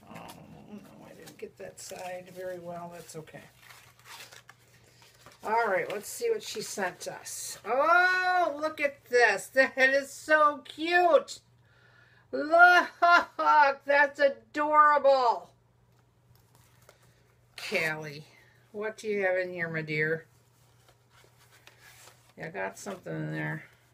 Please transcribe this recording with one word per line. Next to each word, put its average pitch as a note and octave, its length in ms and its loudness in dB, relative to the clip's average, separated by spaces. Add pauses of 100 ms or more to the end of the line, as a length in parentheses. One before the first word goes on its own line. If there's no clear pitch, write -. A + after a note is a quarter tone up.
Oh, - 260 -20 (380)
no, - 340 -20
I - 80 -20
didn't - 240 -20
get - 200 -16
that - 220 -18
side F3+ 560 -14
very F#3 220 -10
well. F3 340 -12
That's E3 240 -18
okay. D#3 260 -18 (2000)
All A3+ 240 -2
right, F3 240 -2
let's G#3 180 -10
see A#3 220 -6
what G#3+ 120 -2
she - 180 -12
sent F#3+ 480 -8
us. - 560 -14
Oh, F4 960 2
look D#4 200 -6
at C#4+ 280 -4
this. A#3 380 2
That C4 320 0
is C4+ 320 2
so D4+ 540 2
cute. E4+ 760 2 (920)
Look, E4+ 580 6 (1000)
that's C#4+ 340 2
adorable. C#4 1300 2 (2000)
Callie, D#3 680 -6 (480)
what G#3+ 260 -8
do A3 100 -12
you G3+ 160 -2
have F#3 140 0
in F3+ 140 -6
here, F3 160 -6
my D#3+ 140 -6
dear? D#3 440 -4 (2000)
You E3 120 -14
got F#3+ 300 -10
something F3 340 -14
in D#3 200 -8
there. D#3 320 -8 (300)